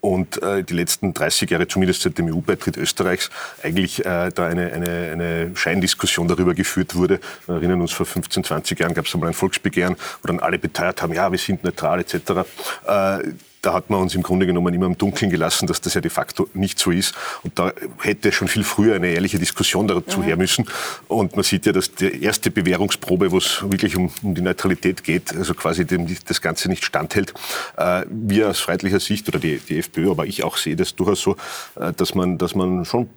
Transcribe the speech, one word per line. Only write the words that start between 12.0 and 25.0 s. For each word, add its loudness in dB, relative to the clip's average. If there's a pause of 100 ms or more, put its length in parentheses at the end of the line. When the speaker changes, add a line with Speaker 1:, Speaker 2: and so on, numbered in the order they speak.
Speaker 1:
et -4
cetera. -2 (400)
Äh, 0 (340)
da 2
hat 0
man 4
uns 2
im 0
Grunde 2
genommen 2
immer 2
im 2
Dunkeln 2
gelassen, 0
dass 0
das -4
ja 2
de -2
facto -2
nicht 0
so 2
ist. 0 (260)
Und -6
da 0 (280)
hätte 2
schon 0
viel 0
früher 4
eine 2
ehrliche 2
Diskussion 0
dazu 0
Speaker 2:
Mhm. 0
Speaker 1:
her 2
müssen. 0 (420)
Und 0
man 2
sieht 2
ja, 6
dass 2
die 0
erste 0
Bewährungsprobe, 2
wo 6
es 0
wirklich 2
um, 2 (100)
um 0
die -2
Neutralität 0